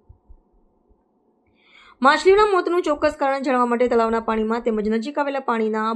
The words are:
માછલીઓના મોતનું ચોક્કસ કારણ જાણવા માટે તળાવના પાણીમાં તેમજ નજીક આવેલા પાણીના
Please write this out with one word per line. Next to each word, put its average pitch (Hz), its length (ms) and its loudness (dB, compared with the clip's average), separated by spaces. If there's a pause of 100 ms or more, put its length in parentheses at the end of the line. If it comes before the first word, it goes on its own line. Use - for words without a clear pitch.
(2000)
માછલીઓના 359 460 4
મોતનું 349 400 0
ચોક્કસ 294 320 0
કારણ 269 260 -2
જાણવા 247 240 0
માટે 240 220 0
તળાવના 226 300 0
પાણીમાં 220 440 -2
તેમજ 214 240 -2
નજીક 277 320 -4
આવેલા 277 240 -4
પાણીના 220 500 -2